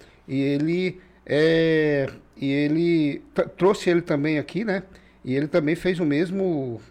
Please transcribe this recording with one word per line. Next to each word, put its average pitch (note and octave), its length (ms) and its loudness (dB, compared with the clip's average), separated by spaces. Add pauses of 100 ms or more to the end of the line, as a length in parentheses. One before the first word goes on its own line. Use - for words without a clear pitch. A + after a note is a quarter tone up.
(280)
e C3+ 140 -2
ele, D#3+ 600 0 (240)
é, D#3 840 2 (280)
e C#3 140 -2
ele D3+ 720 0 (100)
t-, E3+ 160 0
trouxe F#3+ 400 2
ele E3+ 120 4
também D3+ 380 -2
aqui, E3+ 240 -6
né, G3 200 -4 (420)
e B2+ 100 -2
ele D3 120 0
também D#3+ 280 0
fez F3 240 -2
o F3+ 60 0
mesmo, D3+ 840 -2